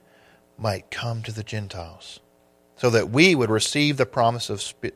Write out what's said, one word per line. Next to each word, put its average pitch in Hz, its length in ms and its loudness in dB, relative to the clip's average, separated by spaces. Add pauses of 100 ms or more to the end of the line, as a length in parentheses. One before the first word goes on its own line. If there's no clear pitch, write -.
(560)
might 101 320 -4
come 117 360 -6
to 110 80 -10
the 107 100 -8
Gentiles, 95 800 -12 (560)
so 123 140 2
that 110 200 4
we 165 240 6
would 120 160 2
receive 147 460 0
the 131 100 2
promise 117 440 0
of 101 120 -6
sp-, - 340 -10